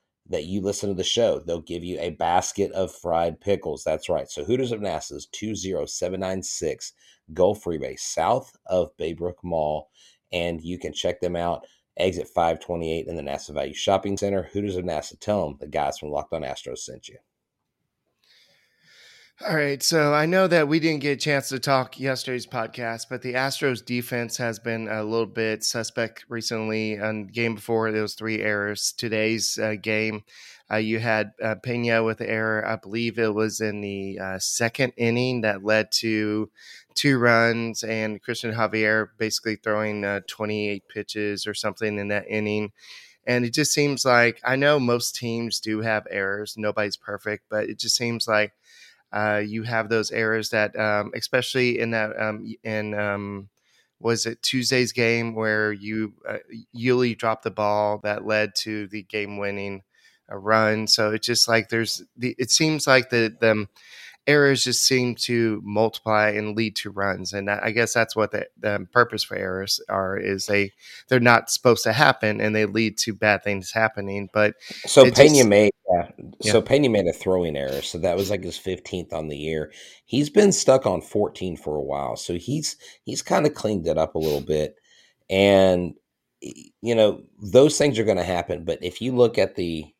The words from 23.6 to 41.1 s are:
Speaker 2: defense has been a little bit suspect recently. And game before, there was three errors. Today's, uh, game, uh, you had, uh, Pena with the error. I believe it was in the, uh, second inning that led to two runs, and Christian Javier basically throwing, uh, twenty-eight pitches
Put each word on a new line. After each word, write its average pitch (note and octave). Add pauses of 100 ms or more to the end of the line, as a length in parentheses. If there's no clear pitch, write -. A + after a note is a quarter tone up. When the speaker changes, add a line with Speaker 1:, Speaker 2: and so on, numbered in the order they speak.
Speaker 2:
defense A#2+
has A#2
been A2+
a A2
little A2
bit A2
suspect A2+
recently. A2
And G#2+
game A#2
before, A2
there G#2+
was G#2+
three A2
errors. G#2
Today's, A2
uh, G#2+
game, A2 (480)
uh, A2
you A2
had, A2 (100)
uh, A2
Pena A#2+
with A2
the A2
error. A2
I A2
believe A2+
it A2
was G#2+
in G#2
the, G2
uh, F#2+
second B2
inning A#2+
that G2+
led G#2+
to G#2+ (440)
two C#3
runs, A#2
and A2
Christian A2+
Javier A2
basically A2
throwing, G#2+
uh, G2+
twenty-eight G#2
pitches G#2